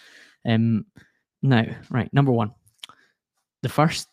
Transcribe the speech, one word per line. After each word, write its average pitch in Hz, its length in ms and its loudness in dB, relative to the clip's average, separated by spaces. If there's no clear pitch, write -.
Um, 113 400 2
now, 123 240 2
right, 120 240 -4
number 139 180 2
one. 113 220 -2
The 123 80 -4
first - 440 0